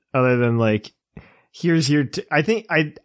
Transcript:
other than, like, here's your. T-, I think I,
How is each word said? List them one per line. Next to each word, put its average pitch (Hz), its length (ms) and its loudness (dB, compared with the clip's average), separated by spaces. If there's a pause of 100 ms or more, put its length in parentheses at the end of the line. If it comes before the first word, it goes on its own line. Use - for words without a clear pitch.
(140)
other 127 220 2
than, 120 220 0
like, 107 340 0 (600)
here's 165 380 0
your. 147 140 2
T-, - 260 -8
I 151 120 0
think 214 280 -4
I, 156 240 -2 (100)